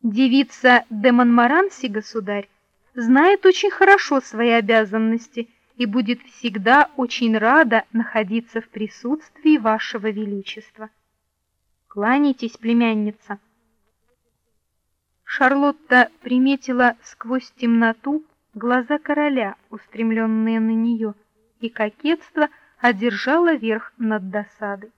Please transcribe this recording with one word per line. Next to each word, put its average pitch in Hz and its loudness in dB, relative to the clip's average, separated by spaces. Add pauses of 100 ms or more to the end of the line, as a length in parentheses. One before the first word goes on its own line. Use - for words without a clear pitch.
«Девица 247 2
де 220 2
Монмаранси, 247 2
государь, 202 -8 (460)
знает 269 4
очень 370 2
хорошо 392 2
свои 233 -2
обязанности — 226 0 (280)
и 240 -2
будет 233 -4
всегда 240 0
очень 233 -2
рада 226 2
находиться 226 -4
в - -20
присутствии 285 -2
вашего 220 -2
величества. 214 -10 (1000)
Кланяйтесь, 254 -2
племянница». 220 -2 (1800)
Шарлотта 277 0 (120)
приметила 254 0
сквозь - -10
темноту 233 -2 (300)
глаза 247 -4
короля, 285 -4 (140)
устремлённые 226 -4
на 220 -2
неё, 226 -4 (460)
и 233 -10
кокетство 294 -4 (300)
одержало 240 0
верх 220 -4
над 214 -4
досадой. 202 -10